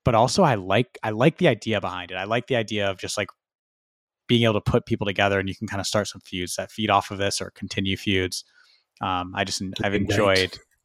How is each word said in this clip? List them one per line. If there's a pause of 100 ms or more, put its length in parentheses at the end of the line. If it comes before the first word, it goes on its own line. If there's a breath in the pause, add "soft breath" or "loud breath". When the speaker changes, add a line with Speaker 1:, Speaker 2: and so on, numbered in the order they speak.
Speaker 1:
But
also,
I
like,
I
like
the
idea
behind
it.
I
like
the
idea
of
just,
like, (1000)
being
able
to
put
people
together
and
you
can
kinda
start
some
feuds
that
feed
off
of
this
or
continue
feuds. (560)
Um,
I
just, (220)
I've
Speaker 2:
Ignite.
Speaker 1:
enjoyed (280)